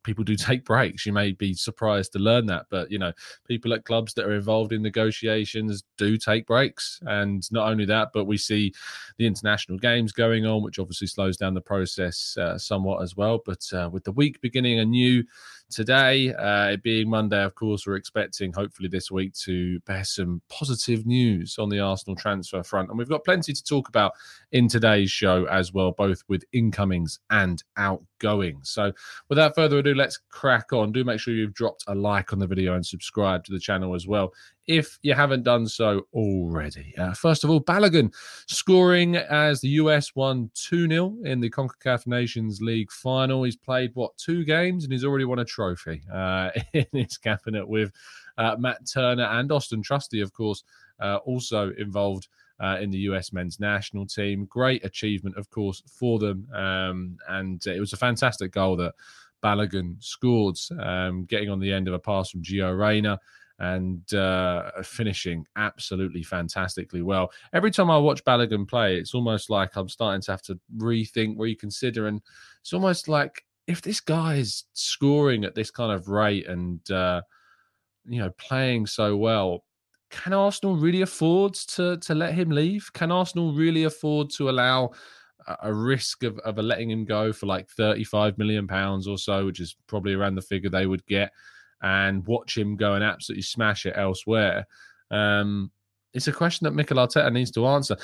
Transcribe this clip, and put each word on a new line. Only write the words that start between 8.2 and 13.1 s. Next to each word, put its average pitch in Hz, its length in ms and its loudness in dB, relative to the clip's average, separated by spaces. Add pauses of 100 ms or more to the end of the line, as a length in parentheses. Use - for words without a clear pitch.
we 101 140 0
see 104 340 0 (460)
the 113 80 2
international 104 500 -2
games 117 360 2
going 113 340 2
on, 110 160 2
which 104 160 -8
obviously 92 300 -6
slows 95 280 -2
down 95 160 -2
the 90 80 -2
process, 92 760 -4
uh, 90 180 -2
somewhat 95 460 -2
as 90 140 -8